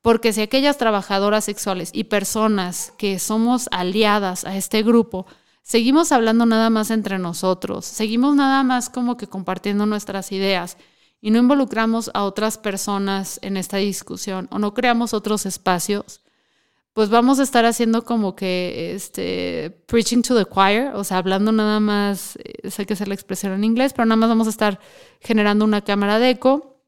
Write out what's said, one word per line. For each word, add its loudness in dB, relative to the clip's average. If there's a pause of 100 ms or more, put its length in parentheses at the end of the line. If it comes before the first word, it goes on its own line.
Porque 2
si -4
aquellas 0
trabajadoras 0
sexuales -6
y -6
personas -2
que -4
somos 0
aliadas 0
a -6
este -2
grupo, 2 (360)
seguimos 2
hablando 4
nada 4
más 0
entre -2
nosotros, -4
seguimos 0
nada 4
más 0
como -4
que -12
compartiendo -4
nuestras -4
ideas -2 (420)
y -2
no 6
involucramos 2
a -2
otras -2
personas -4
en -6
esta -6
discusión -4
o -4
no -2
creamos 0
otros -2
espacios, -4 (720)
pues 2
vamos 4
a 4
estar 4
haciendo 2
como 0
que, -4
este, -6
preaching 2
to 0
the 2
choir, 2
o -6
sea, -2
hablando 0
nada 2
más, -2
eh, -14
sé -8
que -4
es -4
la -6
expresión -6
en -2
inglés, 2
pero 0
nada 4
más 4
vamos 2
a -2
estar -2 (400)
generando 2
una 2
cámara 0
de 4
eco 0